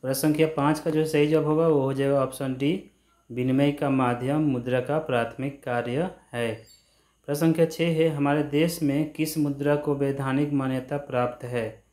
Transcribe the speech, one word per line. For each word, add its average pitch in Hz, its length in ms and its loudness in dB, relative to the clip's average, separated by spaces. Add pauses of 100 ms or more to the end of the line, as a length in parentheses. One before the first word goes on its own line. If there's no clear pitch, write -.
प्रश्न 131 180 -2
संख्या 156 260 4
पाँच 151 320 0
का 165 120 -4
जो 156 140 2
सही 147 220 4
जवाब 151 180 4
होगा 156 220 2
वो 147 140 4
हो 135 120 0
जाएगा 139 220 2
ऑप्शन 131 400 -2
डी 139 160 0 (580)
विनिमय 131 420 2
का 143 180 -2
माध्यम 131 540 0
मुद्रा 127 380 0
का 147 180 -2
प्राथमिक 131 640 -4
कार्य 123 460 -2 (240)
है। 117 180 -4 (760)
प्रश्न 147 140 -4
संख्या 165 260 4
छः 165 260 0
है 160 160 2
हमारे 143 360 0
देश 151 380 0
में 147 300 0
किस 156 240 -4
मुद्रा 143 400 0
को 147 180 0
वैधानिक 139 580 -2
मान्यता 131 460 -2
प्राप्त 123 460 -4
है? 120 480 -6